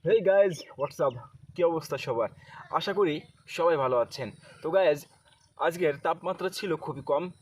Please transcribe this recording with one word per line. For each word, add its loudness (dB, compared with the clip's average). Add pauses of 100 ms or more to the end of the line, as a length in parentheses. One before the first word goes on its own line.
Hey 6
guys, 4
what's -4
up? -6 (360)
কী 0
অবস্থা 0
সবার? -2 (420)
আশা -2
করি 0 (260)
সবাই 2
ভালো 2
আছেন। -4 (300)
তো -6
গাইজ, 2 (520)
আজকের -2
তাপমাত্রা -4
ছিল -4
খুবই -10
কম -2 (100)